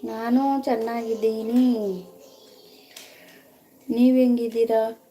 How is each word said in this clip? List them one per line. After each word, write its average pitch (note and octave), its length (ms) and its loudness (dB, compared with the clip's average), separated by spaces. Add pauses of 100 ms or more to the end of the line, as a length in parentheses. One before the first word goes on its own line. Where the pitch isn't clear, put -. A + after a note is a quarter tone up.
ನಾನು B3 580 -2
ಚೆನ್ನಾಗಿದ್ದೀನಿ. A3+ 1400 -2 (1900)
ನೀವ್ B3+ 280 4
ಹೆಂಗಿದ್ದೀರಾ? A3+ 840 0 (100)